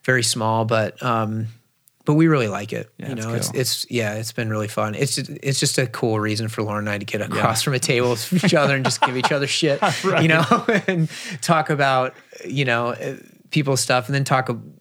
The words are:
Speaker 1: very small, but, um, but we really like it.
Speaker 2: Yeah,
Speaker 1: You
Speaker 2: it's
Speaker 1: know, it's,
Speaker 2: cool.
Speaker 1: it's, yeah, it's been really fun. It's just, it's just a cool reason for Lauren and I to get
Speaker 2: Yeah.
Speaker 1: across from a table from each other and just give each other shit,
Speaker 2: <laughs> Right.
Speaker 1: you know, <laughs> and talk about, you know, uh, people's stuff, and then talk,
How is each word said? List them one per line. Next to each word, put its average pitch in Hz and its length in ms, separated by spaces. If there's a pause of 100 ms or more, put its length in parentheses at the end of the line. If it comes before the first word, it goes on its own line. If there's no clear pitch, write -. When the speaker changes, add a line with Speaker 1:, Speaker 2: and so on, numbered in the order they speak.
Speaker 1:
very 127 200
small, 113 440
but, 110 360
um, 113 440 (600)
but 151 80
we 160 120
really 139 220
like 101 260
it. - 240
Speaker 2:
Yeah, - 80
Speaker 1:
You 139 80
Speaker 2:
it's 110 120
Speaker 1:
know, 113 80
it's, - 160
Speaker 2:
cool. - 100
Speaker 1:
it's, - 300
yeah, 110 260
it's 110 160
been 113 180
really 107 180
fun. 107 260
It's 139 200
just, - 160 (120)
it's 135 160
just - 200
a 131 80
cool 113 340
reason 107 280
for 113 140
Lauren 104 240
and 107 40
I 101 80
to 101 80
get 107 160
Speaker 2:
Yeah. 101 60
Speaker 1:
across 110 340
from 147 100
a 127 60
table 123 380
from 175 280
each 185 80
other 143 240
and 131 80
just 127 160
give 131 160
each 127 160
other 139 140
shit, 143 340
Speaker 2:
<laughs> 180 240
Right. 180 160
Speaker 1:
you 160 80
know, 160 140
<laughs> 220 440
and 170 220 (320)
talk 160 300
about, 135 420 (320)
you 131 220
know, 120 220
uh, - 260 (360)
people's 139 300
stuff, 123 260
and 139 80
then 139 100
talk, 131 260 (300)